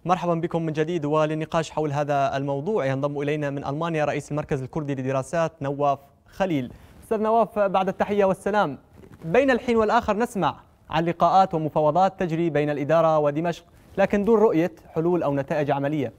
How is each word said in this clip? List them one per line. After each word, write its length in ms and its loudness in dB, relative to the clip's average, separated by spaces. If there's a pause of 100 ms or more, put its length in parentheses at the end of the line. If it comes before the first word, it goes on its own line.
مرحبا 300 0
بكم 320 -2
من 60 -4
جديد، 320 -2
وللنقاش 680 -2
حول 220 -4
هذا 440 -2
الموضوع 500 -2
ينضم 340 -2
إلينا 300 -2
من 140 -8
ألمانيا 400 -2
رئيس 260 -4
المركز 320 -4
الكردي 320 -6
لدراسات 680 -4
نواف 360 -2 (280)
خليل. 460 -4 (320)
أستاذ 140 -4
نواف، 400 0
بعد 300 0
التحية 360 0
والسلام، 540 0 (460)
بين 260 2
الحين 260 0
والآخر 400 2
نسمع 440 -2 (300)
عن 140 0
لقاءات 500 4
ومفاوضات 680 2
تجري 300 0
بين 200 0
الإدارة 480 2
ودمشق، 460 -2 (340)
لكن 260 2
دون 140 4
رؤية 340 4 (220)
حلول 280 0
أو 120 0
نتائج 360 -2
عملية. 480 -2